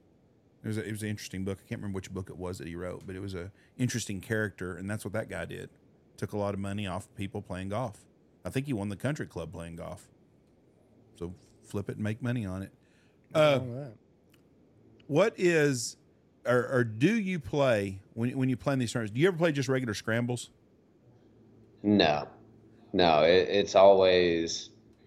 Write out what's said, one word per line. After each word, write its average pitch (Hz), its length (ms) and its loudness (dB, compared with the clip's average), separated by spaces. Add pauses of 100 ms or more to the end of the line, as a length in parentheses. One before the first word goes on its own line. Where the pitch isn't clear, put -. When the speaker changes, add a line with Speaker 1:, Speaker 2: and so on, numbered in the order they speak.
(640)
Speaker 1:
It - 40 -10
was 110 100 -6
a, 110 100 -6
it 104 40 -8
was 107 120 -10
an 107 60 -6
interesting 95 360 -8
book. 95 200 -6
I - 40 -20
can't 117 120 -8
remember 101 140 -8
which 95 180 -10
book 92 160 -10
it - 80 -16
was 90 200 -8
that 73 100 -12
he 82 80 -10
wrote, 90 320 -10
but 95 80 -12
it 92 60 -10
was 98 120 -10
a 92 180 -10 (260)
interesting 110 440 -4
character, 95 540 -4
and 92 140 -10
that's 107 160 -8
what 95 80 -8
that 113 160 -8
guy 87 160 -8
did. 90 240 -14 (480)
Took - 160 -8
a 107 40 -6
lot 101 160 -2
of 101 60 -6
money 101 260 -6
off 90 300 -8
people 101 260 -8
playing 95 280 -10
golf. 107 360 -8 (380)
I 90 60 -8
think 135 180 -4
he 143 60 -4
won 104 160 -4
the 101 80 -6
country 139 280 -6
club 80 280 -10
playing 85 240 -12
golf. 82 320 -14 (1080)
So 87 160 -10 (300)
flip - 260 -8
it - 60 -10
and 107 80 -6
make 107 180 -4
money 120 240 -4
on 95 180 -8
it. 95 80 -14 (600)
Speaker 2:
Nothing 156 140 4
Speaker 1:
Uh, 143 100 4
Speaker 2:
wrong 127 180 -4
with 143 100 -10
that. 110 120 -18 (1120)
Speaker 1:
what 185 300 4
is, 147 600 2 (480)
or, 120 220 4
or 127 160 4
do 117 320 2
you 185 240 -2
play, 110 640 0 (120)
when, 120 240 -2
when 131 120 0
you 123 80 0
play 139 160 -2
in 135 60 0
these 120 120 -2
tournaments, 110 220 -4
do 117 80 -4
you 170 80 4
ever 180 80 -2
play 165 160 2
just 135 160 -2
regular 131 240 0
scrambles? 120 560 -4 (1300)
Speaker 3:
No. 85 460 4 (640)
No, 82 300 6
it, 87 260 6
it's 98 260 0
always, 90 920 6 (380)